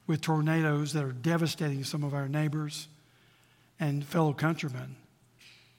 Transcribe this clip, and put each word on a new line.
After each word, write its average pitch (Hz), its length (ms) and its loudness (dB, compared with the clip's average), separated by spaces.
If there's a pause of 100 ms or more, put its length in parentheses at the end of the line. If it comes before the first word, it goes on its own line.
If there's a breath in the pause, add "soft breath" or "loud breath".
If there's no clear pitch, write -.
with 160 140 2
tornadoes 151 720 2
that 151 100 0
are 135 100 -4
devastating 147 680 0
some 147 220 -4
of 143 100 -2
our 139 140 -2
neighbors 151 580 -2 (960 soft breath)
and 143 260 0
fellow 160 260 2
countrymen, 135 600 -2 (840 loud breath)